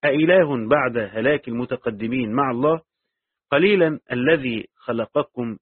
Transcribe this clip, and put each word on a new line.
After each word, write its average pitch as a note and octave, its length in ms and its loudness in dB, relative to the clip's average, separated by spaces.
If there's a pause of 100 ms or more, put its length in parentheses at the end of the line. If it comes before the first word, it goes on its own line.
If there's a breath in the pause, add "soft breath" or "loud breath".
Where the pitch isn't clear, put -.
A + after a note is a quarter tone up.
أإله D3 640 2
بعد B2+ 300 2
هلاك A2+ 500 -2
المتقدمين A#2 840 -4
مع C3+ 180 0
الله، D3 300 0 (680)
قليلا E3 500 2 (120)
الذي B2+ 540 0 (100)
خلقكم A#2 840 -4